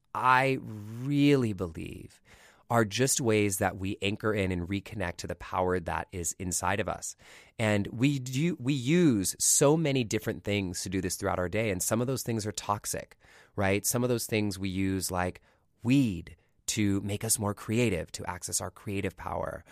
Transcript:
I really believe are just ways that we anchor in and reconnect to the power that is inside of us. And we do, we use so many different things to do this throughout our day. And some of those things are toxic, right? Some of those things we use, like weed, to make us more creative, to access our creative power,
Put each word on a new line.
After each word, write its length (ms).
I 480
really 880
believe 680
are 160
just 360
ways 380
that 180
we 240
anchor 320
in 180
and 160
reconnect 520
to 80
the 80
power 440
that 320
is 280
inside 420
of 80
us. 260
And 340
we 260
do, 400
we 140
use 680
so 380
many 280
different 380
things 400
to 60
do 120
this 160
throughout 220
our 120
day. 200
And 120
some 180
of 60
those 160
things 240
are 60
toxic, 640
right? 300
Some 160
of 60
those 180
things 320
we 120
use, 400
like 300
weed, 540
to 340
make 220
us 140
more 140
creative, 600
to 120
access 360
our 100
creative 460
power, 560